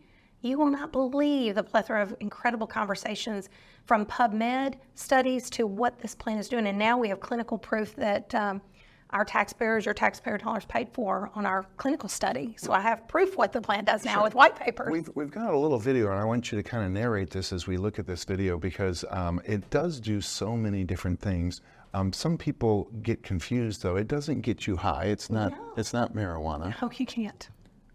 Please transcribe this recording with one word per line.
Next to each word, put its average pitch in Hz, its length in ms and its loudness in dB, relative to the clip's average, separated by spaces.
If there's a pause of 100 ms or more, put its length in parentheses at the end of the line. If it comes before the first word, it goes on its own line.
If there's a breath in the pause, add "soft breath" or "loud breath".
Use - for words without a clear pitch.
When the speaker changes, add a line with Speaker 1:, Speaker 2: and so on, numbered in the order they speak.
(420 soft breath)
Speaker 1:
You 254 160 0
will 294 120 6
not 285 220 -2
believe 269 640 2
the 202 80 2
plethora 214 380 0
of 202 180 -2
incredible 226 480 -2
conversations 208 800 -4 (360 loud breath)
from 214 200 4
PubMed 247 720 2 (200 loud breath)
studies 254 560 2
to 226 160 0
what 233 320 0
this - 160 -10
plant 214 240 -4
is 196 100 -6
doing. 226 180 0
And 196 100 -2
now 226 200 4
we 233 120 2
have 190 100 -2
clinical 233 380 -4
proof 214 400 -4
that, 208 360 0
um, 202 280 0 (480 soft breath)
our 202 140 2
taxpayers, 220 600 0
your 208 80 0
taxpayer 214 460 0
dollars 220 260 -4
paid - 260 -2
for 190 440 -2
on 208 100 -4
our 190 220 0 (100)
clinical 269 320 -2
study. 220 480 -2
So - 160 -4
I 190 60 6
have 226 280 0
proof 370 300 2
what 339 160 4
the 233 80 0
plant 202 240 0
does 208 180 4
now 214 120 0
Speaker 2:
Sure. 208 80 6
Speaker 1:
with 214 100 2
white 233 220 8
papers. - 360 -4
Speaker 2:
We've, 165 220 -2
we've 147 160 -4
got 214 240 -2
a 143 40 6
little 143 200 4
video, 113 320 4
and 98 100 0
I 104 40 0
want 117 280 0
you 104 100 0
to - 60 -6
kinda 107 220 -2
narrate 101 400 0
this 95 240 -4
as 87 140 -4
we 92 100 0
look 104 220 -2
at 95 80 -6
this 90 180 -6
video 92 320 0
because, 92 540 -2
um, 87 340 0
it 104 240 -2
does 156 300 0
do 107 200 0
so 104 380 -4
many 101 260 0
different 90 360 -2
things. 90 420 -2 (320 loud breath)
Um, 95 180 0
some 165 280 -2
people 110 500 0 (140)
get 113 180 -2
confused, 107 600 -2
though. 92 140 2
It 107 100 0
doesn't 147 340 -2
get 104 240 -2
you 101 100 0
high. 92 300 -2
It's 104 240 -2
not, 107 220 0
Speaker 1:
No. - 260 -12
Speaker 2:
it's 110 160 -4
not 120 220 -2
marijuana. 82 640 -4
Speaker 1:
No, 247 160 -4
you 254 80 -2
can't. - 420 -8 (480)